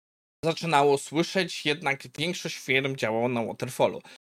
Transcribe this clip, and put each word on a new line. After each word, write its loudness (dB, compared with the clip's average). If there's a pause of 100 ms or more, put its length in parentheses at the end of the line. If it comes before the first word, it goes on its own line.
(460)
zaczynało 4
słyszeć, -2
jednak -4
większość -4
firm 0
działało 0
na -2
waterfallu. -2 (280)